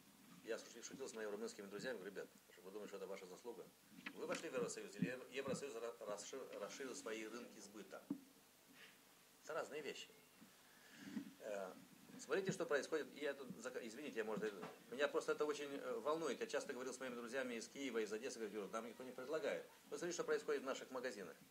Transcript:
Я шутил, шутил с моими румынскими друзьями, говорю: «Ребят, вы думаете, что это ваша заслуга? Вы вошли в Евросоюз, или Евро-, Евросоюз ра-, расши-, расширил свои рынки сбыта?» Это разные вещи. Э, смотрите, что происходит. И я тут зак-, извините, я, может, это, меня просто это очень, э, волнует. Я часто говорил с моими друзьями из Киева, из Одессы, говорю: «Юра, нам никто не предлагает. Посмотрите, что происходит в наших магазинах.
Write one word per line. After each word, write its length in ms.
Я 140
шутил, 260
шутил 240
с 60
моими 180
румынскими 360
друзьями, 300
говорю: 140
«Ребят, 180
вы 80
думаете, 180
что 80
это 100
ваша 200
заслуга? 380
Вы 100
вошли 240
в 40
Евросоюз, 420
или 140
Евро-, 200
Евросоюз 460
ра-, 240
расши-, 600
расширил 360
свои 300
рынки 340
сбыта?» 420
Это 100
разные 280
вещи. 280
Э, 320
смотрите, 340
что 140
происходит. 500
И 60
я 120
тут 160
зак-, 220
извините, 360
я, 40
может, 200
это, 120
меня 180
просто 260
это 120
очень, 240
э, 300
волнует. 400
Я 80
часто 260
говорил 200
с 60
моими 160
друзьями 400
из 120
Киева, 320
из 140
Одессы, 260
говорю: 220
«Юра, 80
нам 180
никто 160
не 80
предлагает. 580
Посмотрите, 240
что 100
происходит 400
в 20
наших 260
магазинах. 440